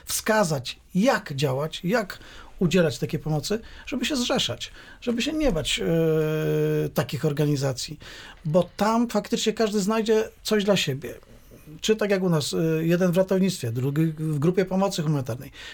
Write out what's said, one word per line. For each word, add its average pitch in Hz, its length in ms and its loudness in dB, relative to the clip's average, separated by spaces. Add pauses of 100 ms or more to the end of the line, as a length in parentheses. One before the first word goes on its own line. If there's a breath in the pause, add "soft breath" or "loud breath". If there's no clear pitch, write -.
wskazać, 170 720 0 (160)
jak 202 400 2
działać, 139 500 -2
jak 208 340 -2 (400 loud breath)
udzielać 170 400 2
takiej - 220 -4
pomocy, 156 400 -2 (260 loud breath)
żeby 247 180 -4
się 285 120 -2
zrzeszać, 240 560 -2 (280 loud breath)
żeby 233 220 -2
się 294 100 -2
nie 302 200 2
bać, 160 280 -2
e, 156 1080 2
takich 147 360 -2
organizacji, 147 760 0 (460 loud breath)
bo 170 320 2
tam 226 320 2
faktycznie 240 440 0
każdy 214 280 0
znajdzie 220 480 2 (140)
coś 208 220 0
dla 196 120 4
siebie. 135 380 -4 (640)
Czy 220 160 4
tak 208 140 0
jak 190 120 2
u 185 60 2
nas, 160 260 2
e, 160 320 0
jeden 175 260 4
w 165 40 0
ratownictwie, 190 560 2
drugi 139 340 0
w 156 320 -2
grupie 185 260 2
pomocy 190 380 0
humanitarnej, 135 480 -2 (240 loud breath)